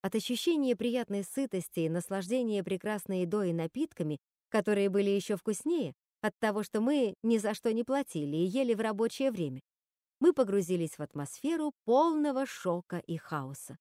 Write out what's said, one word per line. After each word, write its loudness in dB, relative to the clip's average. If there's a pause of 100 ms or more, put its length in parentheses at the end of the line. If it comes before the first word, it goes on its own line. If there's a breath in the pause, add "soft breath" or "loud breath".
От -4
ощущения 2
приятной 0
сытости -2
и 2
наслаждения 0
прекрасной -2
едой 0
и 0
напитками, -2 (300)
которые 2
были 2
еще 0
вкуснее, -2 (280)
от -2
того, 0
что -2
мы 2
ни 4
за 0
что 0
не 0
платили -2
и 4
ели 2
в 0
рабочее 0
время, -4 (580)
мы 6
погрузились 0
в -8
атмосферу -4 (140)
полного 4
шока -4
и -6
хаоса. -8